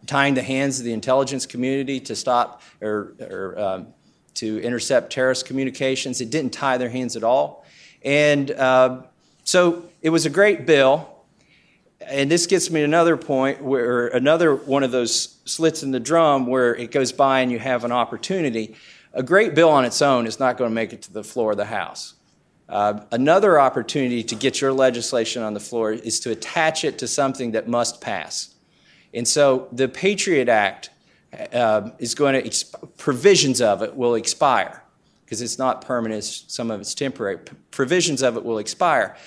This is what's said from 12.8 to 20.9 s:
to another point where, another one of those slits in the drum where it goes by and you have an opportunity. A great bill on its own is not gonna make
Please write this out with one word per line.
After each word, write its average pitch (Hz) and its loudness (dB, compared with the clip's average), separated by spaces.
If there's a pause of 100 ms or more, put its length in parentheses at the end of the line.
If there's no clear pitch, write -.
to - 2
another 165 4
point 135 -2
where, 123 0
another 147 4
one 135 0
of 127 -2
those - -2
slits 156 -2
in 135 -4
the 127 -2
drum 143 2
where 123 2
it 120 -10
goes 131 0
by 135 4
and 127 2
you 120 -4
have 120 -2
an 120 -2
opportunity. 123 -2 (380)
A 127 -4
great 175 4
bill 165 8
on 139 6
its 117 -2
own 127 4
is 110 -8
not 123 0
gonna 120 -2
make 113 -4